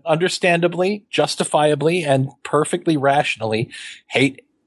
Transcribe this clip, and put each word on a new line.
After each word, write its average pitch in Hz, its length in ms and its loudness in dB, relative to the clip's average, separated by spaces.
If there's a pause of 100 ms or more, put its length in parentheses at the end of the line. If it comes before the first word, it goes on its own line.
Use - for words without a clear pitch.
understandably, 175 1040 0
justifiably, 151 920 0
and 135 260 2 (140)
perfectly 156 540 0
rationally 120 760 0 (360)
hate 135 380 0 (220)